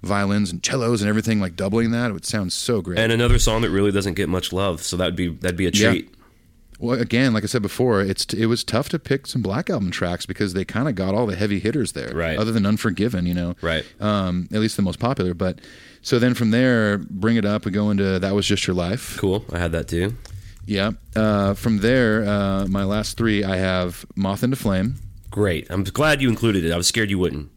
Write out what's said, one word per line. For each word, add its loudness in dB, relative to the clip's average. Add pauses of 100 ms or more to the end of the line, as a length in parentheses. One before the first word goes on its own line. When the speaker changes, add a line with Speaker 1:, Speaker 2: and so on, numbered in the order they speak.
Speaker 1:
violins 0
and -10
cellos 0
and 2
everything, 2
like, -4
doubling 0
that. -2
It -6
would -10
sound -2
so -2
great. -4
Speaker 2:
And 2
another 4
song 2
that 0
really 2
doesn't 0
get 0
much -2
love, -2
so -4
that'd 0
be, -2
that'd -4
be 0
a 2
Speaker 1:
Yeah. 4
Speaker 2:
treat. -2 (680)
Speaker 1:
Well, -2
again, 2
like 0
I -4
said 0
before, 2
it's 0
t-, -4
it 2
was 0
tough -2
to -4
pick -2
some -4
Black -2
Album 0
tracks -4
because -2
they 0
kinda -2
got -2
all 2
the -2
heavy 0
hitters 0
there, -8
Speaker 2:
Right. 0
Speaker 1:
other 0
than 2
Unforgiven, 0
you 0
know. -4
Speaker 2:
Right. -2 (140)
Speaker 1:
Um, 0
at 0
least 0
the 0
most -2
popular. -2
But -4 (420)
so 2
then 4
from 2
there, 4
Bring 0
It 0
Up, 0
we -2
go 2
into 2
That 0
Was 2
Just 0
Your 2
Life. -4
Speaker 2:
Cool. 0
I -4
had -2
that -4
too. -2 (520)
Speaker 1:
Yeah. 0 (240)
Uh, 2
from 0
there, 4
uh, 0
my 0
last -2
three, 2
I 0
have -2
Moth 0
into 2
Flame. 0 (380)
Speaker 2:
Great. 0
I'm -2
glad 2
you 4
included 2
it. 2
I 0
was 0
scared 0
you 0
wouldn't. -2